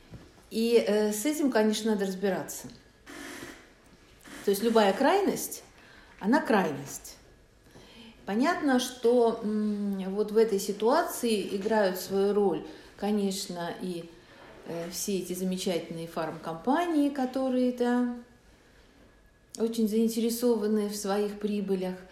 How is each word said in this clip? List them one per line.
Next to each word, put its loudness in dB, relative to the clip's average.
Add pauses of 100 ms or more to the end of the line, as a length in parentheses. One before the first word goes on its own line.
(540)
И, 2 (100)
э, 2
с -4
этим, 2
конечно, 2
надо 0
разбираться. -4 (1800)
То 2
есть 0
любая 6
крайность, 2 (560)
она 4
крайность. -2 (1080)
Понятно, 2
что, 2
м, -2
вот -2
в 0
этой 4
ситуации 0
играют 2
свою 0
роль, 2 (320)
конечно, -2
и, -8 (600)
э, -8
все -4
эти -6
замечательные -2
фармкомпании, 0
которые, 0
да, 0 (1400)
очень 0
заинтересованы 0
в -6
своих -2
прибылях. -2 (140)